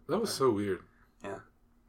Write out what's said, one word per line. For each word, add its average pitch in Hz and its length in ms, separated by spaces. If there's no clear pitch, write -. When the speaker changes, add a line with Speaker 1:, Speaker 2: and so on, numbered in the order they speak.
Speaker 1:
That 175 120
was 226 100
Speaker 2:
her. - 60
Speaker 1:
so 135 160
weird. 101 300
Speaker 2:
Yeah. - 160